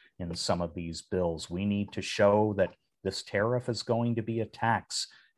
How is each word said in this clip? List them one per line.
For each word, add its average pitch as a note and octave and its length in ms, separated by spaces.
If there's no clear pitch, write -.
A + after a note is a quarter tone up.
in E2+ 160
some F2 260
of E2+ 140
these E2 260
bills. E2+ 480
We F2+ 160
need G2+ 280
to F#2 100
show G#2 560
that F#2 160
this G2 200
tariff A#2 460
is A2+ 140
going A#2 340
to A2+ 60
be A2+ 180
a G#2+ 60
tax, - 640